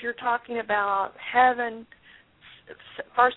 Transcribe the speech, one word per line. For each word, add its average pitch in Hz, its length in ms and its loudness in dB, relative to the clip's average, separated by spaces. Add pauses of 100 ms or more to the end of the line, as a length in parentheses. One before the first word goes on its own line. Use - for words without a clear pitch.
you're 233 120 -6
talking 240 440 -6
about, 202 540 -2 (200)
heaven, 240 540 2 (840)
s-, - 360 -16 (120)
first 247 200 4